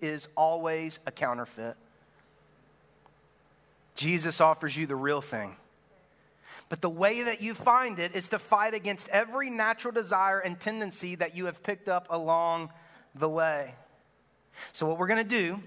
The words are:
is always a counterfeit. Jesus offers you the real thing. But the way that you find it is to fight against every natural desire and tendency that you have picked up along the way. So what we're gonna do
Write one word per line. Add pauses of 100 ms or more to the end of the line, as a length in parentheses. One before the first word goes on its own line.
is
always
a
counterfeit. (2250)
Jesus
offers
you
the
real
thing. (1120)
But
the
way
that
you
find
it
is
to
fight
against
every
natural
desire
and
tendency
that
you
have
picked
up
along (440)
the
way. (1000)
So
what
we're
gonna
do